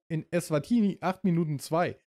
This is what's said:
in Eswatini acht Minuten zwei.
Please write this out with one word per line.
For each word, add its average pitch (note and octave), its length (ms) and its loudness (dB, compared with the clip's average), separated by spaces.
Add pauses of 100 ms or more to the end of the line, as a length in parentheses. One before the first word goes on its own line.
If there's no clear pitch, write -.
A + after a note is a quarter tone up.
in D#3+ 220 -6
Eswatini F3 720 0
acht F3+ 240 -2
Minuten E3 340 0
zwei. D#3+ 400 -2 (100)